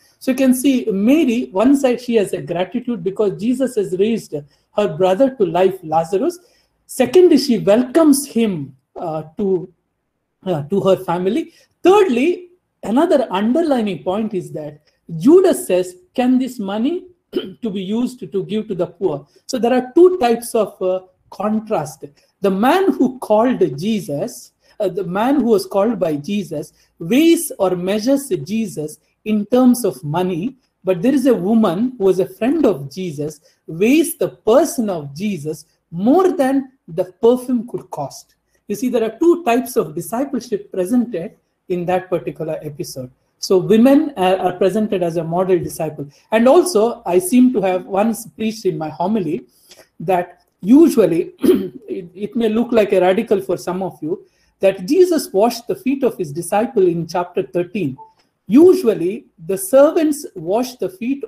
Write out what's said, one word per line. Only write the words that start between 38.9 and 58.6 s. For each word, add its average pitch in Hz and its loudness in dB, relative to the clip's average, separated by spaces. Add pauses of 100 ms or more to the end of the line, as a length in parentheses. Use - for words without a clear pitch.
there 233 0
are 220 -4
two 339 4
types 247 0
of 160 -2
discipleship 226 -6
presented 202 -4 (340)
in 175 -4
that 180 -2
particular 160 -6
episode. 147 -12 (340)
So 190 2
women 220 6 (180)
are, 185 2
are 180 0
presented 196 0
as 170 -2
a 165 -2
model 180 0
disciple. 151 -8 (260)
And 226 2
also, 254 2
I 180 2
seem 254 4
to 208 0
have 185 -2
once 202 -2 (120)
preached 220 -6
in 175 0
my 156 -8
homily 185 -4 (540)
that 175 -4 (200)
usually, 208 6 (140)
<clears throat> - -20 (580)
it, 175 -12 (180)
it - -14
may 226 0
look 226 -2
like 214 2
a 185 4
radical 196 2
for 180 -4 (100)
some 185 -6
of - -10
you, 160 -8 (360)
that 190 0
Jesus 349 2
washed 220 0
the 185 -4
feet 269 -4
of 226 -2
his 156 -8
disciple 202 0
in 165 -2
chapter 180 -6
thirteen. 175 -6 (500)
Usually, 220 4 (380)